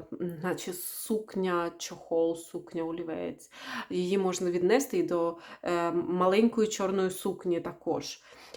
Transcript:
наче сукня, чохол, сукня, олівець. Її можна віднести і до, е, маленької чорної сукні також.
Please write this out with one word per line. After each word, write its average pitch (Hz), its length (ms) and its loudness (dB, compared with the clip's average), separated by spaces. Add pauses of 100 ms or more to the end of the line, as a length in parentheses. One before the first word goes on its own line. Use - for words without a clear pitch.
(420)
наче 180 300 -2
сукня, 185 1040 -2
чохол, 165 580 0
сукня, 170 460 -8
олівець. 165 680 -6 (400)
Її 180 280 2
можна 185 320 2
віднести 185 480 4
і 170 40 4
до, 170 340 0 (260)
е, 170 300 0
маленької 196 760 4
чорної 190 420 2
сукні 180 500 -2
також. - 600 -6 (340)